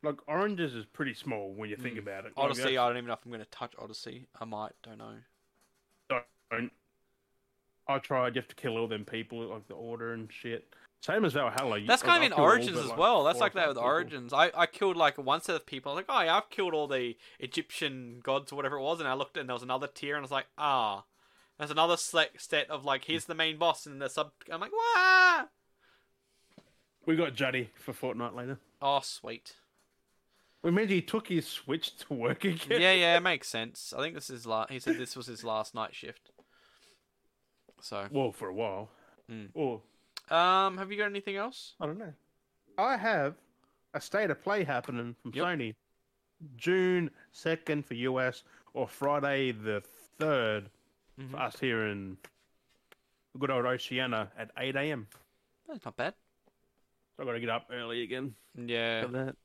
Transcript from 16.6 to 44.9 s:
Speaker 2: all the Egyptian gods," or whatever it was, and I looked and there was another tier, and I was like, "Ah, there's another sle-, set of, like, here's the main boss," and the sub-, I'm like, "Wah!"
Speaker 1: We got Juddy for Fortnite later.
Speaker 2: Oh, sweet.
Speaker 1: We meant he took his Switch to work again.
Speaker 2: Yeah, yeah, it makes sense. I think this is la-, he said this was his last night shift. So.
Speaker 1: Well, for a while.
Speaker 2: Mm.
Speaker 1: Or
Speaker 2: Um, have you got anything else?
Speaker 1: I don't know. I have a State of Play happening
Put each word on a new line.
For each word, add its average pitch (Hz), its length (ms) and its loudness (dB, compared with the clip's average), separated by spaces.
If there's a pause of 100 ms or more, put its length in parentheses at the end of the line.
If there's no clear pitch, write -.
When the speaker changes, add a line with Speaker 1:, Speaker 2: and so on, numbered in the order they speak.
Speaker 2:
all 151 120 0
the 127 300 -2 (220)
Egyptian 127 840 -6
gods," 135 320 -2
or 143 40 -8
whatever 139 200 -2
it 139 60 -4
was, 165 180 0
and 147 80 -2
I 127 60 2
looked 139 240 -4
and 131 100 -6
there 127 60 -2
was 120 80 -6
another 131 240 -2
tier, 143 300 -6
and 147 40 -2
I 139 40 -8
was 135 60 -10
like, 135 180 -2 (100)
"Ah, 120 460 2 (520)
there's 147 140 -6
another 165 260 6
sle-, 160 300 4 (100)
set - 320 0
of, 143 160 -6
like, 135 200 0
here's 160 200 -2
the 170 100 -6
main 160 220 0
boss," 160 300 2
and 139 160 -10
the 135 80 -4
sub-, 156 220 -4 (200)
I'm 165 80 -6
like, 214 120 -8
"Wah!" 370 720 6 (1600)
Speaker 1:
We 160 100 2
got 151 180 0
Juddy 127 400 0
for - 200 -12
Fortnite 120 400 -4
later. 127 240 -8 (240)
Speaker 2:
Oh, 139 180 6
sweet. - 560 -12 (1040)
Speaker 1:
We 170 80 2
meant 202 180 2
he 185 140 2
took - 260 -4
his 170 180 0
Switch - 520 -6
to - 160 -8
work 120 300 -2
again. 190 360 0
Speaker 2:
Yeah, 185 140 8
yeah, 170 240 6
it - 20 4
makes 175 280 0
sense. - 440 -8
I 127 80 -6
think 165 140 -4
this 143 160 -12
is 120 160 -12
la-, 110 220 0
he 131 100 -8
said 160 180 -2
this 123 180 -8
was 123 120 -10
his 113 180 -12
last 110 300 -4
night 110 200 -6
shift. - 360 -16 (1500)
So. 101 280 -8
Speaker 1:
Well, 135 220 0
for 104 160 -8
a 92 60 -8
while. 98 340 -4 (420)
Speaker 2:
Mm. 107 220 -12
Speaker 1:
Or 127 300 -4 (480)
Speaker 2:
Um, 185 480 4
have 196 120 -8
you 208 60 -6
got 208 100 -2
anything 202 300 -6
else? 226 420 -8
Speaker 1:
I 170 80 -6
don't 160 120 -6
know. 180 160 -14 (640)
I 240 180 2
have 180 380 0 (580)
a 147 80 -6
State 202 300 0
of - 120 -2
Play 202 220 0
happening 123 560 -4